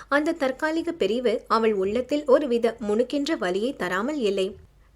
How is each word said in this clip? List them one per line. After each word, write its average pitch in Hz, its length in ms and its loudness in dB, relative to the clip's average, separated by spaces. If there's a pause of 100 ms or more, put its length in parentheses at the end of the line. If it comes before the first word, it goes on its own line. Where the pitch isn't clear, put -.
அந்த 302 220 2
தற்காலிக 320 600 -2
பிரிவு 226 560 0
அவள் 226 260 2
உள்ளத்தில் 233 520 -2
ஒருவித 240 500 4 (120)
முணுக்கென்ற 277 500 0
வலியை 214 380 -2
தராமல் 196 420 -2
இல்லை. 196 380 -2 (400)